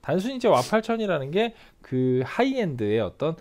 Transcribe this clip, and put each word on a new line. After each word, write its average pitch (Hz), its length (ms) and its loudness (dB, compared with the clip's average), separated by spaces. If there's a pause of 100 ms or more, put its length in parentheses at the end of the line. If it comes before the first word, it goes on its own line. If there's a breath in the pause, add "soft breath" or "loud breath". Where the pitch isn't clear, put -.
단순히 190 360 -2
이제 247 100 -2
와팔천이라는 190 840 2
게 220 240 0 (280 loud breath)
그 127 420 0
하이엔드의 151 760 0
어떤 139 400 -4